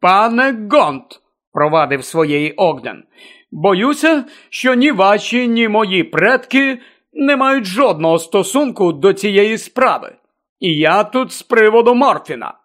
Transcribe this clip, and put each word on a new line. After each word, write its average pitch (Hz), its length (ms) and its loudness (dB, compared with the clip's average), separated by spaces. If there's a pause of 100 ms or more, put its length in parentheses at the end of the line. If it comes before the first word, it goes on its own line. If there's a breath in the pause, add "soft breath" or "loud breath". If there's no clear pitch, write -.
«Пане 226 680 0
Гонт», — 156 500 0 (320)
провадив 147 500 0
своєї 151 480 -2
Огден, — 135 520 -4 (480 soft breath)
«боюся, 240 760 0 (240 loud breath)
що 254 240 -2
ні 254 180 2
ваші, 208 560 0
ні 233 200 0
мої 208 360 0
предки 247 760 0 (340 loud breath)
не 285 220 0
мають 269 300 0
жодного 175 540 0
стосунку 202 720 -2
до 160 220 2
цієї 202 440 0
справи. 214 580 -2 (440)
І 165 180 -2
я 160 260 2
тут 254 280 -4
з - 120 -18
приводу 226 520 4
Морфіна. 160 580 -2 (120)